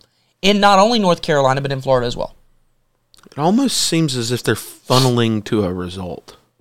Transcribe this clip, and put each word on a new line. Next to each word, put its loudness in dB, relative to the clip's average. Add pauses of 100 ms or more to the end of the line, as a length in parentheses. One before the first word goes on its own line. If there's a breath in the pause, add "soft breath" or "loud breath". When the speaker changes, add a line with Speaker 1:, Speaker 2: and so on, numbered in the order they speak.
(400)
Speaker 1:
in 2
not 6
only 4
North 0
Carolina, 2
but -6
in -6
Florida 0
as -6
well? -8 (960)
Speaker 2:
It -16
almost 0
seems 0
as -4
if -4
they're 0
funneling 0
to 0
a -2
result. -10 (240)